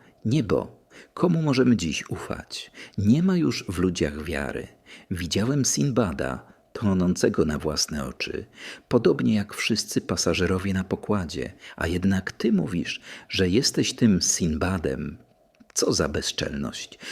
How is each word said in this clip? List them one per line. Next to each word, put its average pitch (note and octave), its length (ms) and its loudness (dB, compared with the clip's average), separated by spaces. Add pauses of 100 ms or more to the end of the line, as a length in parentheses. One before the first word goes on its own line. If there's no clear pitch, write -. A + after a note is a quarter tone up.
(240)
"Niebo, A2 560 0 (340)
komu E3 280 2
możemy B2 340 4
dziś E2+ 340 -4
ufać? - 600 -10 (280)
Nie A2+ 240 4
ma F#3 140 4
już D3 320 0
w F2 100 -4
ludziach E2 440 2
wiary. D2 460 -6 (420)
Widziałem G2+ 540 0
Sinbada, F2+ 800 0 (260)
tonącego F#2 720 2
na D2+ 140 -2
własne D2 460 -4
oczy, - 420 -8 (420)
podobnie B2+ 460 4
jak G#2 200 -2
wszyscy - 460 -2
pasażerowie F#2 720 0
na F#2 100 0
pokładzie, F#2 680 -4 (240)
a - 100 -2
jednak F#2 460 0
ty A3+ 200 0
mówisz, D3 480 0 (280)
że F#2 200 0
jesteś C3 440 2
tym G2+ 300 4
Sinbadem. D#2 960 0 (560)
Co - 180 2
za D#2 160 2
bezczelność! - 920 -6 (140)